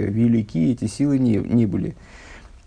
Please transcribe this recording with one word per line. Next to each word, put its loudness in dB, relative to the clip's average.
велики 0
эти -4
силы 0
ни, 2
ни 2
были. -4